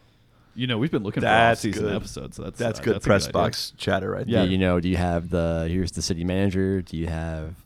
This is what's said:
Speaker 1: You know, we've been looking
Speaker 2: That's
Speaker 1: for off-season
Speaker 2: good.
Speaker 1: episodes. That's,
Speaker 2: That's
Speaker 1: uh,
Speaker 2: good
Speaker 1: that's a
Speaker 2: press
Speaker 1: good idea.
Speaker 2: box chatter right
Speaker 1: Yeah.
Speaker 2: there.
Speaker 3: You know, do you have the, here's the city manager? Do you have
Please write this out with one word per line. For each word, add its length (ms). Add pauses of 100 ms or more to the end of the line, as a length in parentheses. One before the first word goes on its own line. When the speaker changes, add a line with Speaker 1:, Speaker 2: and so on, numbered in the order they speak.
(540)
Speaker 1:
You 140
know, 100
we've 140
been 120
looking 180
Speaker 2:
That's 400
Speaker 1:
for 80
off-season 160
Speaker 2:
good. 100
Speaker 1:
episodes. 420
That's, 220
Speaker 2:
That's 220
Speaker 1:
uh, 20
Speaker 2:
good 120
Speaker 1:
that's 100
a 20
Speaker 2:
press 200
Speaker 1:
good 100
idea. 60
Speaker 2:
box 340
chatter 340
right 160
Speaker 1:
Yeah. 140
Speaker 2:
there. 100
Speaker 3:
You 60
know, 240
do 80
you 80
have 320
the, 400
here's 240
the 80
city 240
manager? 560
Do 160
you 100
have 480 (100)